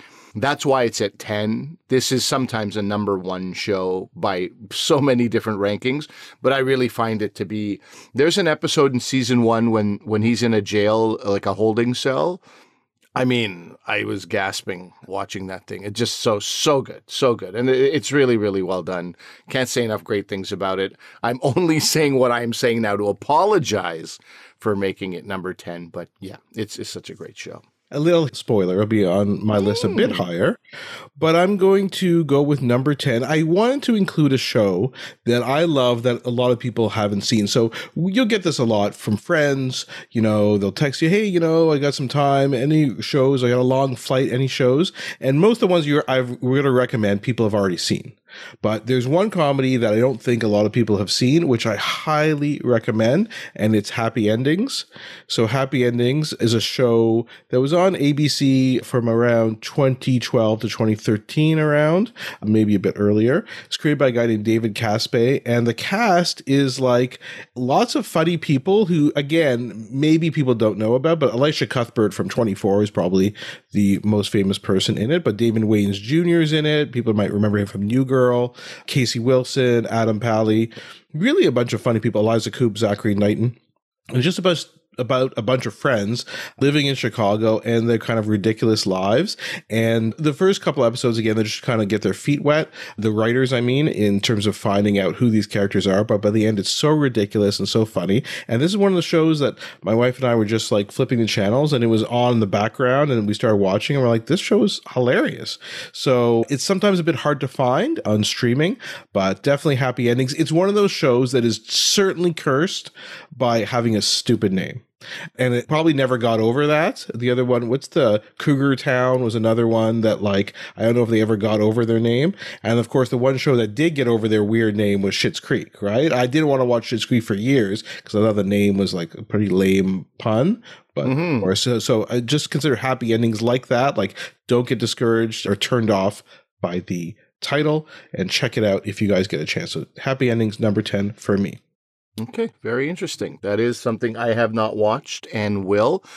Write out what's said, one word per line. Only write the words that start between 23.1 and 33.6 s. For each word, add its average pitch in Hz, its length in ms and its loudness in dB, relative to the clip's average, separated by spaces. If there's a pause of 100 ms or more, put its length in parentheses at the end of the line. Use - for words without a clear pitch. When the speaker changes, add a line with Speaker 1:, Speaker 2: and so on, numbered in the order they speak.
Speaker 1:
for 107 180 -2
making 95 340 -4
it 85 140 -12
number 92 300 -8
ten, 87 320 -14
but 85 200 -14 (140)
yeah, 95 160 -16 (180)
it's, 110 240 -10
it's 101 100 -12
such - 200 -14
a - 60 -16
great - 220 -18
show. - 240 -16 (320)
Speaker 2:
A 135 60 -4
little 160 320 2
spoiler, 92 440 0
it'll 104 100 2
be 107 180 2
on 98 420 0
my 107 120 2
list 101 260 0
a 98 60 0
bit - 220 0
Speaker 1:
Mm. - 40 -6
Speaker 2:
higher, 92 400 -2 (600)
but 160 180 2
I'm 185 220 2
going 196 320 4
to 170 340 2
go 139 180 2
with 143 200 0
number 131 340 2
ten. 120 260 0
I 156 220 0
wanted 220 400 2